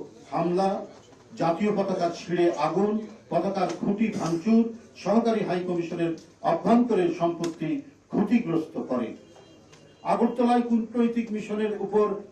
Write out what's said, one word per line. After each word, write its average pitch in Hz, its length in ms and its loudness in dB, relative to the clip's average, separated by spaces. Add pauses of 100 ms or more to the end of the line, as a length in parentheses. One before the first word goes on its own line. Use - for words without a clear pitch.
(320)
হামলা, 175 540 0 (520)
জাতীয় 202 380 0
পতাকা 185 340 0
ছিঁড়ে 170 420 0
আগুন, 196 560 0 (220)
পতাকার 185 380 0 (120)
খুঁটি 208 280 0
ভাঙচুর, 190 640 0 (220)
সহকারী 214 480 2
হাই 180 240 -2
কমিশনের 170 480 -2 (260)
অভ্যন্তরের 185 680 4 (100)
সম্পত্তি 165 640 -2 (260)
ক্ষতিগ্রস্ত 190 720 0 (120)
করে। 117 180 -2 (960)
আগরতলায় 240 580 2
কূটনৈতিক 233 720 0
মিশনের 208 500 -4
উপর 202 400 2 (100)